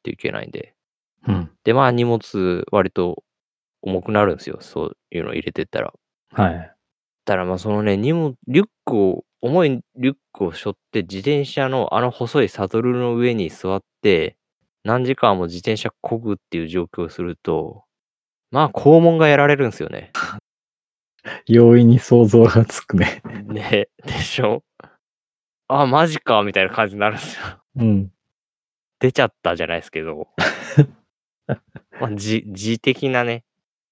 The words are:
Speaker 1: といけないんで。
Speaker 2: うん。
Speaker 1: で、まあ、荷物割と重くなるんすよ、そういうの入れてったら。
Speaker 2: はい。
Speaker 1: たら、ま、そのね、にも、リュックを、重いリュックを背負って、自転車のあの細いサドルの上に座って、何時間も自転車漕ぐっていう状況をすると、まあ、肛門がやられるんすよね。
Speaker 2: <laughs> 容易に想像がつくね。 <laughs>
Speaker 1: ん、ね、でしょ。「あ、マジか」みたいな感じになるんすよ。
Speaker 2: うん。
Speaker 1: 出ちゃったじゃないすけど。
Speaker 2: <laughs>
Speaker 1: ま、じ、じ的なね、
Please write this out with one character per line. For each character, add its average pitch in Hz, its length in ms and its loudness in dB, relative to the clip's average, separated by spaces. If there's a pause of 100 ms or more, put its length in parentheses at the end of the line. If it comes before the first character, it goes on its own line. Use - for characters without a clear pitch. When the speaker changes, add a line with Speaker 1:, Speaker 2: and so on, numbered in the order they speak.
Speaker 1:
と - 80 -8
い - 60 -18
け - 140 -8
な - 120 -10
い - 60 -14
ん - 20 -18
で。 - 240 -16 (520)
Speaker 2:
う 104 40 -2
ん。 87 200 -4 (120)
Speaker 1:
で、 113 100 2
ま 135 140 2
あ、 123 40 2
荷 120 140 0
物 95 640 -4
割 95 200 0
と 87 320 -4 (580)
重 95 220 -4
く 110 80 -8
な 104 140 2
る 85 100 0
ん - 40 -12
す - 100 -14
よ、 - 120 -12
そ - 260 -10
う - 100 -14 (140)
い 85 80 -8
う 80 60 -6
の - 80 -10
入 76 100 -8
れ - 80 -8
て - 120 -6
っ - 40 -6
た - 140 -6
ら。 - 120 -10 (380)
Speaker 2:
は 92 200 0
い。 87 220 -14 (520)
Speaker 1:
た 101 100 -2
ら、 90 100 -4
ま、 92 140 -4
そ 107 120 -6
の 104 120 -2
ね、 101 140 0
に 127 160 0
も、 156 220 -2 (120)
リ 143 140 2
ュ 214 40 -4
ッ - 20 -8 (180)
ク - 120 -2
を、 95 280 0 (160)
重 160 240 0
い 131 160 -2 (160)
リ 127 140 -2
ュ - 20 -18
ッ - 40 -18 (160)
ク 98 120 -4
を 80 80 -6
背 - 180 -8
負 - 20 -20
っ - 20 -20 (160)
て、 110 120 -2
自 95 140 -12
転 143 280 -2
車 135 240 -4
の 127 260 -2
あ 113 60 2
の 123 100 0
細 123 320 -2
い 95 60 0
サ 95 180 -6
ド 113 140 -2
ル 123 140 -2
の 120 220 -4
上 120 180 0
に 95 140 -4
座 95 260 -6
っ 98 60 -6 (200)
て、 85 360 2 (480)
何 120 200 0
時 131 120 -2
間 101 200 2
も 90 100 -4
自 87 120 -12
転 110 180 -4
車 110 140 -8 (120)
漕 117 140 -6
ぐ 113 180 -6
っ - 0 - (160)
て 87 60 -6
い 82 80 -4
う - 40 -10
状 87 160 -4
況 - 200 -10
を 80 40 -10
す - 120 -12
る 87 160 -8
と、 80 460 -6 (680)
ま 139 140 2
あ、 - 60 -2
肛 160 300 6
門 165 180 6
が 156 100 6
や 143 80 6
ら 143 100 4
れ 147 100 4
る 135 100 0
ん 104 60 -4
す - 100 -12
よ - 60 -8
ね。 - 240 -16
Speaker 2:
<laughs> - 280 -10 (1080)
容 117 300 10
易 120 80 8
に 120 140 8
想 120 260 6
像 113 180 6
が 113 220 6
つ - 160 -10
く - 160 -4
ね。 - 260 0
<laughs> - 40 -16 (220)
Speaker 1:
ん、 107 40 -10
ね、 104 340 -2 (180)
で - 60 -10 (100)
し - 200 -6
ょ。 120 220 -2 (1080)
「あ、 139 180 2
マ 151 200 4
ジ 156 120 -6
か」 107 240 0
み 101 100 -6
た 95 100 2
い 95 40 0
な 92 60 -10
感 107 160 0
じ 101 60 -14
に 101 60 -8
な 107 80 2
る 107 60 -4
ん - 40 -14
す - 200 -14
よ。 - 40 -12 (340)
Speaker 2:
う 120 60 -2
ん。 98 280 0 (880)
Speaker 1:
出 131 120 2
ち - 100 -2
ゃ 123 60 4
っ - 60 -16 (100)
た 85 120 -2
じ 82 80 -6
ゃ 80 40 -4
な 85 100 -4
い 82 60 -10
す - 80 -20
け 80 120 -8
ど。 78 340 -12
Speaker 2:
<laughs> - 1500 -4 (160)
Speaker 1:
ま、 117 140 -6
じ、 107 320 -4
じ 107 320 -6
的 135 300 -2
な 123 160 0
ね、 117 200 -8 (460)